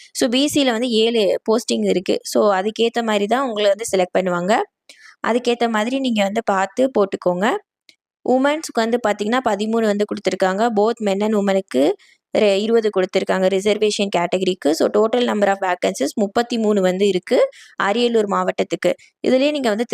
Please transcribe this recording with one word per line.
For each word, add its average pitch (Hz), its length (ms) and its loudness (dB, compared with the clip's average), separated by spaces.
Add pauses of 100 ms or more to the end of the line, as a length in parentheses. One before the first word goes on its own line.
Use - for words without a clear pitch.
(200)
so 262 100 2
பி 254 180 2
சில 277 240 0
வந்து 233 180 -2 (140)
ஏழு 233 180 2 (260)
போஸ்டிங் 226 460 0
இருக்கு. 185 220 -2 (160)
So 247 80 0 (200)
அதுக்கேத்த 226 500 -2
மாதிரி 208 240 0
தான் 269 140 0
உங்களை 208 260 0
வந்து 214 200 -6
செலக்ட் 180 240 0
பண்ணுவாங்க. 185 380 0 (720)
அதுக்கேத்த 240 480 0
மாதிரி 240 320 -2
நீங்க 220 160 0
வந்து 202 200 -2 (100)
பார்த்து 196 440 0
போட்டுக்கோங்க. 190 480 0 (800)
உமன்ஸ்க்கு 262 600 0
வந்து 233 220 0
பாத்தீங்கன்னா, 208 420 -2
பதிமூணு 220 440 0
வந்து 208 180 -2
கொடுத்துருக்காங்க. 190 540 -2 (160)
Both 233 260 0
men 196 180 0
and 220 140 0
women-க்கு 196 460 0 (480)
ரெ-, 196 320 2
இருபது 220 300 2
கொடுத்துருக்காங்க. 190 600 0
ரிசர்வேஷன் 208 640 0
கேட்டகரிக்கு. 185 520 -2 (100)
So - 80 2 (100)
total 226 340 2
number 202 220 2
of 196 140 -4
vacancies 190 460 -2 (100)
முப்பத்தி 233 340 -2
மூணு 208 320 0
வந்து 190 180 0
இருக்கு 196 320 0 (480)
அரியலூர் 226 480 0
மாவட்டத்துக்கு. 185 580 -2 (340)
இதுலயே 262 300 2
நீங்க 254 160 -2
வந்து 226 200 -4